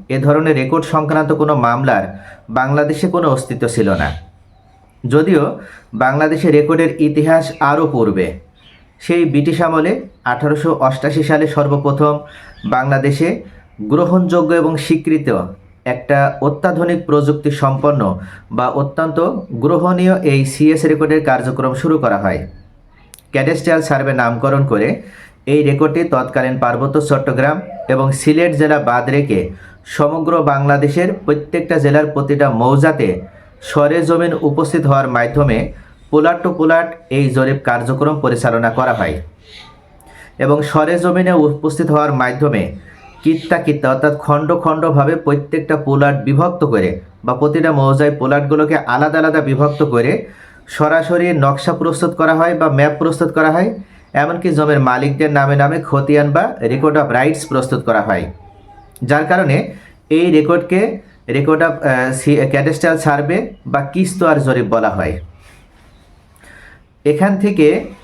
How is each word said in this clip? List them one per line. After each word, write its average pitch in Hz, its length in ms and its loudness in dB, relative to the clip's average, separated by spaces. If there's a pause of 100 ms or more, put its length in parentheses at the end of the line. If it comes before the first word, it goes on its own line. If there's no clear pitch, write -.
এ 131 100 -4
ধরনের 147 380 2
রেকর্ড 131 280 -2
সংক্রান্ত 156 480 0
কোনো 151 220 0
মামলার 120 640 0 (320)
বাংলাদেশে 147 580 0
কোনো 175 200 0
অস্তিত্ব 127 400 -2
ছিল 98 260 0
না। 73 180 -4 (960)
যদিও 156 500 2 (360)
বাংলাদেশে 151 560 0
রেকর্ডের 151 480 2
ইতিহাস 156 640 2
আরও 151 260 2
পূর্বে, 104 520 -2 (640)
সেই 170 240 0
ব্রিটিশ 143 380 0
আমলে 165 380 0 (240)
আঠারোশো 147 500 0
অষ্টাশি 139 480 -2
সালে 151 240 2
সর্বপ্রথম 143 720 0 (520)
বাংলাদেশে 139 720 0 (380)
গ্রহণযোগ্য 170 720 2
এবং 156 220 0
স্বীকৃত 143 680 0 (420)
একটা 139 580 0
অত্যাধুনিক 170 640 -2
প্রযুক্তি 147 440 0
সম্পন্ন 135 680 0 (340)
বা 123 160 0
অত্যন্ত 160 680 -2 (160)
গ্রহণীয় 180 720 2
এই 139 220 2
সিএস 151 400 2
রেকর্ডের 151 400 2
কার্যক্রম 127 500 -2
শুরু 156 240 0
করা 113 200 0
হয়। 95 300 -4 (840)
ক্যাডেস্ট্রিয়াল 160 500 0
সার্ভে 135 300 0
নামকরণ 127 540 0
করে 113 360 0 (440)
এই 147 160 2
রেকর্ডটি 147 420 2
তৎকালীন 127 540 -2
পার্বত্য 127 420 0
চট্টগ্রাম 139 600 0 (280)
এবং 135 240 2
সিলেট 156 440 2
জেলা 151 220 2
বাদ 120 320 0
রেখে 120 400 0 (340)
সমগ্র 160 580 0
বাংলাদেশের 143 680 2
প্রত্যেকটা 156 680 -2
জেলার 143 280 4
প্রতিটা 143 440 0
মৌজাতে 131 720 2 (420)
সরেজমিন 165 800 0
উপস্থিত 151 460 0
হওয়ার 139 220 2
মাধ্যমে 120 640 0 (400)
plot 165 340 2
to 180 120 -2
plot 165 280 2 (240)
এই 135 200 0
জরিপ 131 340 0
কার্যক্রম 131 560 -2
পরিচালনা 117 500 0
করা 127 220 -2
হয় 82 300 -4 (1160)
এবং 143 240 0
সরেজমিনে 175 720 0
উপস্থিত 151 580 0
হওয়ার 147 220 2
মাধ্যমে 127 640 -2 (460)
কিত্তা 160 360 0
কিত্তা 139 320 0
অর্থাৎ 143 280 0
খণ্ড 151 380 0
খণ্ডভাবে 156 600 0
প্রত্যেকটা 147 600 -2
প্লট 139 480 0
বিভক্ত 160 400 0
করে 95 360 0 (240)
বা 123 100 -2
প্রতিটা 151 380 0
মৌজায় 139 380 2
প্লটগুলোকে 143 680 0
আলাদা 147 400 0
আলাদা 156 220 2
বিভক্ত 143 420 0
করে 123 440 0 (420)
সরাসরি 165 640 0
নকশা 139 400 0
প্রস্তুত 165 380 -2
করা 160 240 0
হয় 165 200 2
বা 160 140 0
ম্যাপ 143 300 2
প্রস্তুত 160 340 0
করা 160 180 2
হয়। 190 240 0 (380)
এমনকি 170 380 -2
জমির 147 300 2
মালিকদের 139 520 0
নামে 139 240 2
নামে 139 260 2
খতিয়ান 147 500 2
বা 196 280 0
record 131 340 0
of 131 180 0
rights 117 360 0
প্রস্তুত 131 360 -2
করা 110 160 2
হয়, 90 320 -4 (720)
যার 143 200 0
কারণে 175 480 0 (380)
এই 170 200 2
রেকর্ডকে 175 680 0 (300)
record 143 300 2
of, 160 40 2
আহ, 131 500 0
সি-, 135 380 0
ক্যাডাস্ট্রাল 151 480 0
সার্ভে 151 560 -2 (120)
বা 139 140 -2
কিস্তুয়ার 160 640 0
জরিপ 131 240 0
বলা 107 240 0
হয়। 78 300 -4 (1800)
এখান 190 320 0
থেকে, 190 480 2 (200)